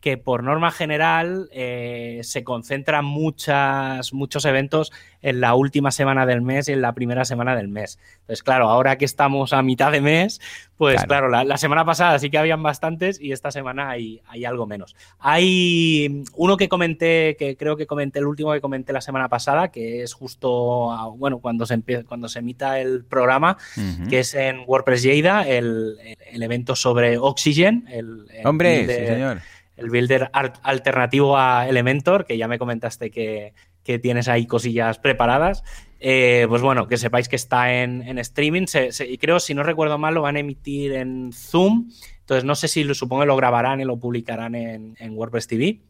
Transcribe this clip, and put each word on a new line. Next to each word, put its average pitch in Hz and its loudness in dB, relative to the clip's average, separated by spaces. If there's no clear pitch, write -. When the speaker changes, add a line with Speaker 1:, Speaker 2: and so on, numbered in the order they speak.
Speaker 1:
que 135 -2
por 120 -2
norma 156 0
general, 165 -2
eh, 120 -8
se 123 -8
concentran 135 -4
muchas, 139 -2
muchos 135 -4
eventos 143 0
en 131 -2
la 120 4
última 139 2
semana 135 2
del 123 2
mes 131 -2
y - 0
en 135 0
la 120 0
primera 123 -2
semana 123 -2
del 104 -4
mes. 101 -10
Entonces, - -10
claro, 127 4
ahora 131 4
que 143 0
estamos 139 0
a 135 4
mitad 131 2
de 147 2
mes, 160 2
pues 139 4
Speaker 2:
Claro. - 0
Speaker 1:
claro, 139 2
la, 123 2
la 139 0
semana 156 2
pasada 165 4
sí 139 -2
que 151 2
habían 160 0
bastantes 160 -4
y 143 -8
esta 135 -6
semana 135 -6
hay, 113 -10
hay 120 -14
algo 120 -4
menos. 101 -14
Hay 165 2
uno 185 4
que 190 2
comenté, 165 2
que 139 -4
creo 151 -2
que 151 -6
comenté, 143 -4
el 143 0
último 151 -2
que 147 -2
comenté 135 -6
la 131 -4
semana 131 -4
pasada, 139 0
que 117 -8
es 120 -10
justo 123 -2
a, 113 -6
bueno, 127 -4
cuando 117 -4
se 117 -2
empie-, 120 -4
cuando 120 -12
se 123 -10
emita 131 -4
el 131 -4
programa, 135 2
Speaker 2:
Ujú. 92 -4
Speaker 1:
que 127 2
es 127 -2
en 131 -2
WordPress 127 2
Lleida, 156 4
el, 113 0
el 117 -8
evento 123 -4
sobre 120 2
Oxygen, 151 2
el, 113 -12
el 110 -4
Speaker 2:
Hombre, 160 4
sí, 127 2
Speaker 1:
builder, 120 -2
Speaker 2:
señor. 123 -4
Speaker 1:
el 117 -10
builder 127 2
ar-, 135 -2
alternativo 135 2
a 127 4
Elementor, 135 2
que 117 -4
ya 113 -2
me 117 -4
comentaste 117 -6
que, 107 -8
que 120 -4
tienes 120 -2
ahí 120 2
cosillas 117 -2
preparadas. 135 2
Eh, 123 4
pues 120 2
bueno, 127 2
que 120 0
sepáis 120 0
que - -4
está 123 0
en, 123 -4
en 127 -8
streaming. 151 -2
Se, 127 0
se, 127 -8
y 127 -8
creo, 165 2
si 170 -6
no 143 -2
recuerdo 156 0
mal, 156 0
lo 165 0
van 143 0
a 147 -2
emitir 143 -6
en 127 -6
Zoom. 214 2
Entonces, 131 0
no 143 2
sé 160 -4
si 156 0
lo, 143 0
supongo 131 -2
que 147 2
lo 139 6
grabarán 127 2
y - -4
lo 123 -4
publicarán 117 -6
en, 110 -10
en 113 -12
WordPress 113 -4
T 117 -4
V. 180 0